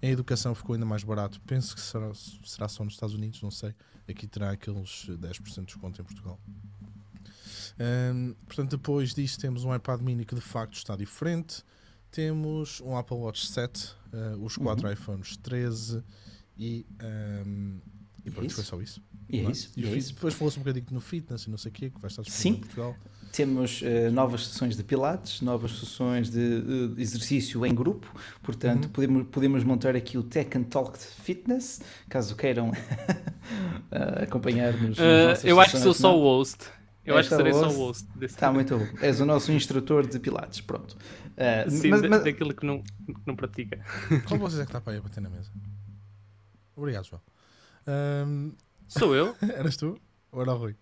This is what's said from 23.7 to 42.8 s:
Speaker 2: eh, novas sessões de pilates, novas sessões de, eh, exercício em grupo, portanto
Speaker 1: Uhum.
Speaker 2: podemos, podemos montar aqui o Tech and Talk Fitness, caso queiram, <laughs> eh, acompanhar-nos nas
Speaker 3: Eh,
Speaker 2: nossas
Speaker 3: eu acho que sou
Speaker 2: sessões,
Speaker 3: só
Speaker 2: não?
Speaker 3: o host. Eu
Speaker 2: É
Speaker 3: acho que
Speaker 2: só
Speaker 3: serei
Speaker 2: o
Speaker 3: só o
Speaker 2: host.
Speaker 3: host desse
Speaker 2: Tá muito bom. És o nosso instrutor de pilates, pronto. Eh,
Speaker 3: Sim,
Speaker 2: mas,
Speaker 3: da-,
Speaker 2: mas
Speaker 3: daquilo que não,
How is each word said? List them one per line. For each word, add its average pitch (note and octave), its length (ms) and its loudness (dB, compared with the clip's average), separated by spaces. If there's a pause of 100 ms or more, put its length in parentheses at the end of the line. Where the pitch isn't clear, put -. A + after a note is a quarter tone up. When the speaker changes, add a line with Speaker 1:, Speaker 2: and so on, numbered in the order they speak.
Speaker 2:
eh, A#2 260 4
novas A#2+ 380 2
sessões A#2+ 280 -2
de A2+ 60 -4
pilates, C#3+ 580 -2
novas A#2 380 -2
sessões B2 520 -2
de, A#2 100 0
eh, A#2+ 600 0
exercício A#2 640 0
em B2+ 80 4
grupo, D#3 400 0 (300)
portanto B2+ 440 0
Speaker 1:
Uhum. - 40 -6
Speaker 2:
podemos, C3 380 2
podemos C3+ 340 4
montar B2+ 320 4
aqui B2 240 -2
o A#2 60 0
Tech D3 340 -2
and B2 60 2
Talk B2 340 -2
Fitness, - 840 -4 (280)
caso A2 260 -2
queiram, A#2 400 2
<laughs> - 560 -4 (640)
eh, - 320 -2
acompanhar-nos A#2+ 640 0
nas G#2+ 80 -4
Speaker 3:
Eh, E3 300 10
Speaker 2:
nossas F3 160 4
Speaker 3:
eu F3+ 160 12
acho F#3+ 100 12
que C4 80 4
sou G3 160 8
Speaker 2:
sessões, - 40 0
Speaker 3:
só F#3 140 10
Speaker 2:
não? E3+ 60 10
Speaker 3:
o D3+ 60 8
host. C3 340 6 (460)
Eu D3+ 120 4
Speaker 2:
É D#3 40 10
Speaker 3:
acho - 80 4
que - 60 4
Speaker 2:
só - 40 4
Speaker 3:
serei C#3+ 140 6
Speaker 2:
o - 20 6
Speaker 3:
só D#3 120 6
o - 20 4
Speaker 2:
host. C#3+ 100 2 (260)
Speaker 3:
host - 140 -14
desse C3 180 -6
Speaker 2:
Tá C#3 160 4
muito C3+ 240 4
bom. G#2+ 100 2 (140)
És C3+ 200 4
o C#3 40 6
nosso D3+ 280 4
instrutor C#3+ 560 4
de B2+ 100 -4
pilates, - 420 -4
pronto. - 360 -10 (400)
Eh, A#2+ 340 2
Speaker 3:
Sim, D3+ 200 4
Speaker 2:
mas, G#3 120 8
Speaker 3:
da-, E3 60 4
Speaker 2:
mas G#3 160 8
Speaker 3:
daquilo D3 280 0
que D3 140 -4
não, C#3+ 160 -2